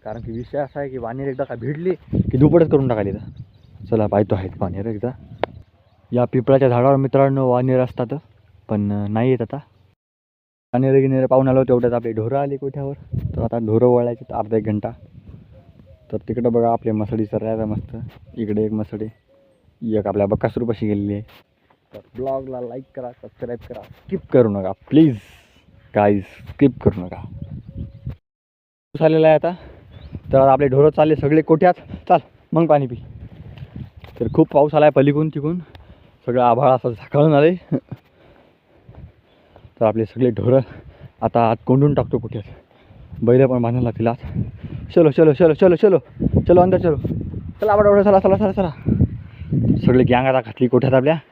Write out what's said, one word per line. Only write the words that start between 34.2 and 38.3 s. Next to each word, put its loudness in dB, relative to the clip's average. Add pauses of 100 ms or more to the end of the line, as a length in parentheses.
तर -2
खूप 4
पाऊस 2
आला 4
आहे 6
पलीकडून 2
तिकडून, -6 (680)
सगळं 0
आभाळ 4
असं 0
झाकळून 0
आलं 4
आहे. -2 (2000)